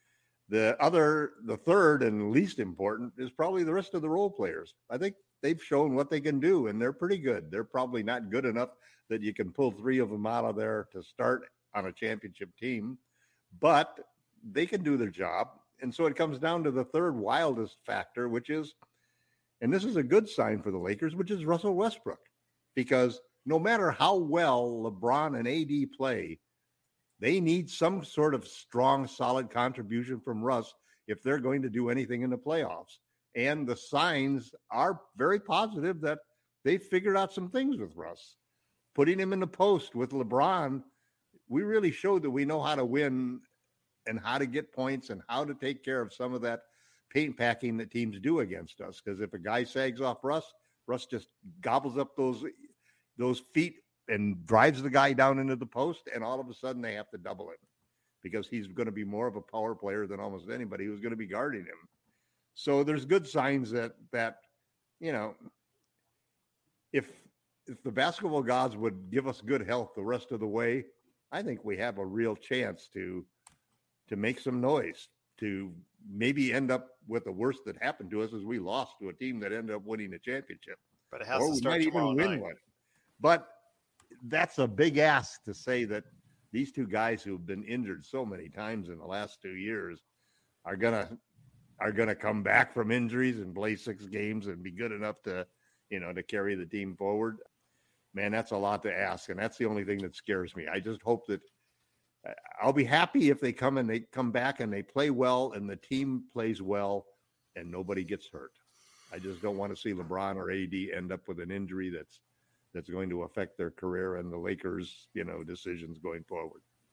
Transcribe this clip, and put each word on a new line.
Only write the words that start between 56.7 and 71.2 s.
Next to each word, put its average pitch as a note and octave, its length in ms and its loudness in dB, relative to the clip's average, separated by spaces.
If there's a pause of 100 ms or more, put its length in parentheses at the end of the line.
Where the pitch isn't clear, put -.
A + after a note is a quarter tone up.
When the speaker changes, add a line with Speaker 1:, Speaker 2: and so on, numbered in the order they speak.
Speaker 1:
they A2 120 -6
have G#2 160 -10
to G#2 80 -12
double F2+ 320 -10
him E2 80 -16 (640)
because G2 260 -6
he's A2 180 -6
gonna A2 240 -4
be G#2 140 -6
more G#2 220 -4
of G#2 100 -4
a G2+ 40 -6
power A2 340 -4
player G2+ 320 -4
than F#2+ 120 -8
almost G2 300 -8
anybody G2+ 380 -8
who's G#2 140 -8
gonna A#2 140 -6
be A2 120 -8
guarding G#2+ 380 -4
him. E2 240 -18 (640)
So C#3+ 280 2
there's D3 220 2
good D#3+ 240 4
signs C3+ 440 2
that, A#2 220 -2 (160)
that, A2+ 300 0 (580)
you E3 140 -4
know, G#2+ 240 -4 (1600)
if, - 180 0 (560)
if B2+ 160 -16
the B2+ 100 -6
basketball D3+ 500 0
gods B2 340 2
would F#2+ 340 -4
give C3 160 0
us C3 140 -6
good A2 260 0
health A#2 280 -2
the G2+ 80 -6
rest A#2+ 300 -4
of A2 80 -6
the A2 60 -2
way, A#2 380 0 (460)